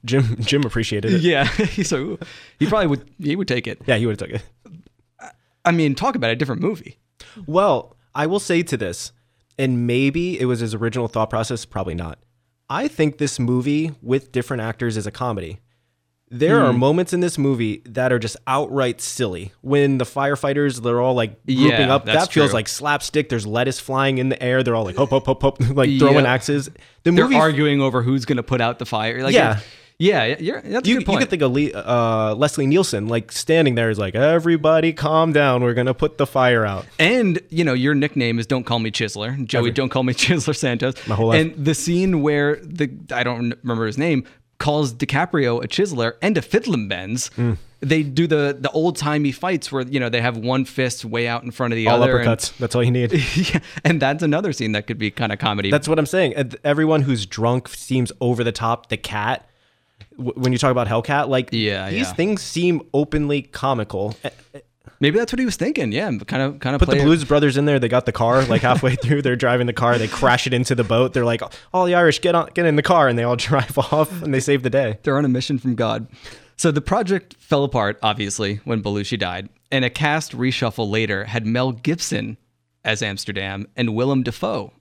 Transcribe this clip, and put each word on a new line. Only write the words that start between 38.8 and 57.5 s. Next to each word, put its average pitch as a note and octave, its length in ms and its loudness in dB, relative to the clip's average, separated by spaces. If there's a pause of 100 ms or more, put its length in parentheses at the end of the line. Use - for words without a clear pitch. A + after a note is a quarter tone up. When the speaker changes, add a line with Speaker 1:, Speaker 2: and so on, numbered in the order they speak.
Speaker 2:
Chiseler. A2+ 560 -4
Joey, A#2+ 220 0
Speaker 1:
Ever. A#2 40 0
Speaker 2:
Don't C3 180 0
Call C3 140 0
Me B2+ 100 0
<laughs> - 0 -
Chiseler D#3 420 0
Santos. B2 380 -2 (140)
Speaker 1:
My A2 80 -2
whole A2+ 120 2
life. D#3 140 4
Speaker 2:
And D#3+ 240 -2
the D#3 100 2
scene F3 460 0
where D3 420 2
the, D3+ 260 -4 (240)
I B2 100 -2
don't A#2+ 300 -2 (100)
remember A2+ 220 -2
his A2 120 -4
name, C#3+ 260 0 (340)
calls D3 360 0
DiCaprio C3+ 720 -2
a - 40 -8
chiseler C3 540 -2
and G3+ 160 0
a C#3 40 -2
fiddlin' E3+ 460 -2
bends. G2 480 -6
Speaker 1:
Mm. A#2+ 220 0 (220)
Speaker 2:
They D3+ 240 0
do C#3+ 240 0
the, C#3+ 320 0
the C3+ 100 -4
old-timey D3+ 640 0
fights F3 400 -4
where, C3+ 100 -4
you C3 180 -4
know, B2 80 -2
they A#2 140 -2
have A#2 160 -2
one B2+ 280 -2
fist B2+ 380 -4
way A#2 240 -4
out A#2 160 -4
in A#2+ 60 -10
front A#2 240 -4
of A2+ 40 -2
the A2 100 0
Speaker 1:
All A#2+ 160 4
Speaker 2:
other. B2+ 160 4
Speaker 1:
uppercuts. A#2 320 0
Speaker 2:
And - 80 -20
Speaker 1:
That's B2 160 -4
all B2 80 4
you B2 80 4
need. A#2+ 200 2
Speaker 2:
<laughs> C#3+ 240 0
Yeah, E3+ 240 0 (240)
and E3 160 2
that's D3 220 0
another D#3+ 320 0
scene A2 200 -4
that G#2 120 -2
could A2+ 140 -6
be G#2+ 100 -2
kinda G#2+ 280 -4
comedy. G2+ 340 0
Speaker 1:
That's D3 160 0
what D3+ 100 2
I'm D3+ 80 2
saying. E3 300 0
And B2+ 280 -4
everyone D3+ 380 2
who's B2 240 0
drunk A#2 440 -2